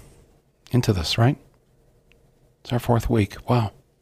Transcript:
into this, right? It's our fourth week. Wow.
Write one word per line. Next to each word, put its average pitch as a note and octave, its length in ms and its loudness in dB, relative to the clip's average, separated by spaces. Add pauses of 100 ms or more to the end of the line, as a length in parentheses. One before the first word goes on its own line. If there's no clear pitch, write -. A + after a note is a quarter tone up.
(720)
into A#2 220 2
this, F2 260 -4
right? B2 180 2 (1300)
It's - 60 -10
our B2 60 0
fourth A#2 300 0
week. A2 280 0 (120)
Wow. A#2 220 0 (320)